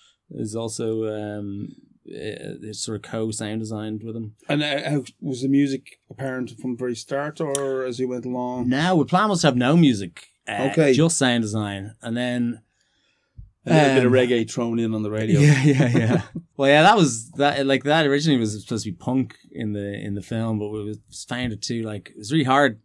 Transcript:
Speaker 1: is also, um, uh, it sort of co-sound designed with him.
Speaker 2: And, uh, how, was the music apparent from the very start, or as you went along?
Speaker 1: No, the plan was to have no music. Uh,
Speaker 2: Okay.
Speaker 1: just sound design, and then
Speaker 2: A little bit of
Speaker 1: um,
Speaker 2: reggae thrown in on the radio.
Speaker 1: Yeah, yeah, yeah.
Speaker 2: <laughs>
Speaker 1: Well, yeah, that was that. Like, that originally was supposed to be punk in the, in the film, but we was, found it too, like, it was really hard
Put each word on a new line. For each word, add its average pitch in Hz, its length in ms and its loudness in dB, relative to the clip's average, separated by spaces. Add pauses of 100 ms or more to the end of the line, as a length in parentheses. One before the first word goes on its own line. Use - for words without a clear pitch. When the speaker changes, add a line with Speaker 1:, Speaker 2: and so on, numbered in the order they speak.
(300)
Speaker 1:
is 110 260 -8
also, 113 520 -4
um, 104 640 -8 (400)
uh, - 600 -12
it 107 60 -12
sort 107 220 -8
of 98 40 -16 (100)
co-sound 110 480 -6
designed 110 440 -8
with 113 120 -10
him. 110 200 -12 (140)
Speaker 2:
And, 147 140 0
uh, 147 260 -4
how, 147 140 0 (180)
was 127 200 -6
the 135 80 -2
music 139 500 0 (100)
apparent 127 500 -8
from 127 160 -6
the - 20 -8
very 123 180 -4
start, 143 460 -6
or 139 440 -4
as 123 140 -6
you 127 80 0
went 123 180 -8
along? 123 440 -4
Speaker 1:
No, 165 300 2
the 139 60 2
plan 190 240 2
was 180 120 0
to 156 60 4
have 131 100 4
no 127 200 4
music. 110 500 2 (200)
Uh, 110 240 -2
Speaker 2:
Okay. 147 220 4
Speaker 1:
just 160 240 4
sound 123 260 2
design, 104 580 -4
and 117 140 -6
then 120 460 -4 (1040)
Speaker 2:
A 143 80 0
little 143 220 6
bit 131 100 6
of 123 80 4
Speaker 1:
um, 127 40 6
Speaker 2:
reggae 120 320 2
thrown 117 300 -2
in 113 140 0
on 107 100 -2
the 104 80 -4
radio. 110 300 2
Speaker 1:
Yeah, 143 220 6
yeah, 131 340 4
yeah. 117 300 2
Speaker 2:
<laughs> - 40 -20 (260)
Speaker 1:
Well, 135 120 2
yeah, 147 140 8
that 208 140 8
was 117 340 2
that. 139 360 0
Like, 135 160 2
that 147 240 4
originally 143 320 2
was 107 240 -2
supposed 110 220 -6
to 107 60 -6
be 87 60 -10
punk 127 380 -2 (160)
in 107 220 -6
the, 101 200 -6
in 104 220 -8
the 101 80 -8
film, 113 340 -2
but 104 120 -6
we 107 160 -8
was, - 420 -12
found 123 260 -4
it 107 80 -12
too, 117 220 -6
like, 107 280 -10
it - 60 -20
was 107 140 -12
really 151 140 2
hard 131 400 4